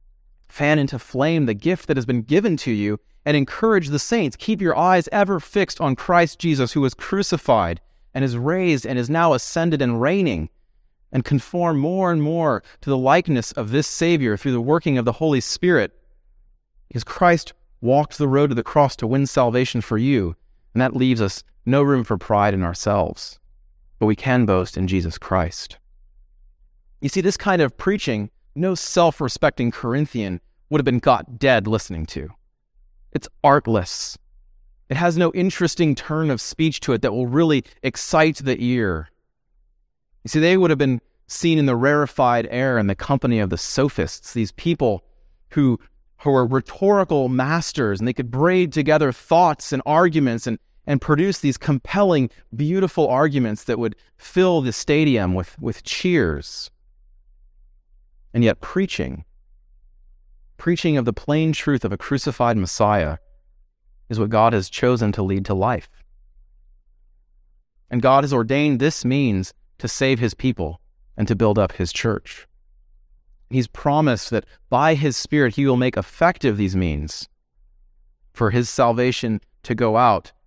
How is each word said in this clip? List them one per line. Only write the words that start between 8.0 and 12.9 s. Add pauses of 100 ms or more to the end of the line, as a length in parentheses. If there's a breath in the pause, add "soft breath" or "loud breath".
and
is
raised
and
is
now
ascended
and
reigning, (600)
and
conform
more
and
more (180 soft breath)
to